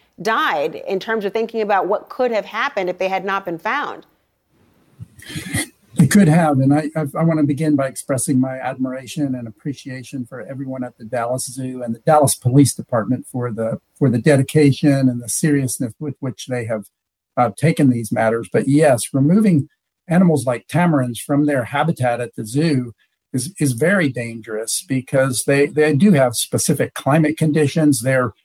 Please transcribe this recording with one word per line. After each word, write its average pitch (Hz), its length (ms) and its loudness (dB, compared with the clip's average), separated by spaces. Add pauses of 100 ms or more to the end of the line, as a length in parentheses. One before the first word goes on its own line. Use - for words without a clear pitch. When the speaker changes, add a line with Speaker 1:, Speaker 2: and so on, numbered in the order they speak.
(200)
Speaker 1:
died 202 560 -2
in - 240 -6
terms 220 240 -4
of 196 80 -4
thinking 226 280 -4
about 196 280 0
what 202 200 -4
could 254 220 -2
have 208 140 -2
happened 208 440 -4
if 180 100 -6
they 190 100 -2
had 185 160 -2
not 196 200 -4
been 170 140 -6
found. 214 480 -6 (1900)
Speaker 2:
They 160 120 4
could 202 200 6
have, 151 320 4
and 135 140 4
I, 147 240 0
I, 156 80 -2 (140)
I 156 40 0
wanna 160 220 2
begin 147 320 0
by 135 100 0
expressing 127 540 -2
my 131 180 -2
admiration 131 760 -6
and 120 120 -10
appreciation 127 800 -12
for 123 160 -14
everyone 131 420 -10
at 120 140 -12
the 120 80 -18
Dallas 120 400 -4
Zoo 127 380 -10
and 117 120 -6
the - 60 -12
Dallas 151 340 4
Police 127 400 4
Department 120 520 -2
for 123 260 -6
the, 113 260 -4 (160)
for 139 140 2
the 120 100 2
dedication 143 920 4
and 120 120 -4
the 117 60 -14
seriousness 135 720 -2
with 151 180 -8
which 131 280 -8
they 123 180 -6
have, 107 220 -6 (500)
uh, 117 200 2
taken 143 340 2
these 117 200 -2
matters. 113 400 0
But 110 180 0
yes, 139 440 2
removing 165 560 2 (400)
animals 165 380 4
like 123 200 -4
tamarins 143 520 0
from 147 260 0
their 143 200 0
habitat 127 560 -2
at 120 160 -8
the 117 100 -8
zoo 127 480 -2 (380)
is, 131 280 -6
is 143 120 2
very 160 360 0
dangerous 113 760 -8
because 131 640 -2
they, 143 220 2
they 151 280 2
do 196 180 6
have 131 220 4
specific - 600 -2
climate 151 420 2
conditions. 147 640 2
They're 127 320 0 (120)